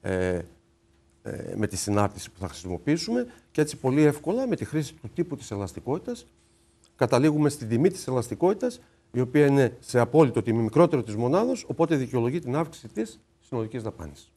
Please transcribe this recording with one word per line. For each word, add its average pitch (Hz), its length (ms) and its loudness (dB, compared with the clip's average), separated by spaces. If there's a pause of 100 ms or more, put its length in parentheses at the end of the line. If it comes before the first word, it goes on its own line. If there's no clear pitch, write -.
ε, 92 400 -2 (800)
ε, - 340 -10
με 104 100 0
τη 101 100 -6
συνάρτηση 101 540 -2
που - 80 -20
θα 92 100 -6
χρησιμοποιήσουμε 165 760 -4 (240)
και - 100 -4
έτσι 151 160 -2
πολύ 131 260 2
εύκολα 165 440 0
με 214 100 -2
τη - 80 -6
χρήση 151 300 -6
του - 200 -16
τύπου 170 220 -6
της - 140 -16
ελαστικότητας 120 760 -8 (720)
καταλήγουμε 147 520 4
στην 117 200 -6
τιμή 151 220 4
της - 160 -10
ελαστικότητας, 151 720 -2 (320)
η 123 80 -2
οποία 131 260 4
είναι 139 340 4
σε - 200 2
απόλυτο 117 420 4
τιμή 113 200 0
μικρότερο 143 400 4
της 107 140 -6
μονάδος, 185 520 0
οπότε 160 280 2
δικαιολογεί 123 420 0
την 131 180 -4
αύξηση 156 320 -6
της 214 320 -6 (200)
συνολικής 113 420 -6
δαπάνης. 80 540 -12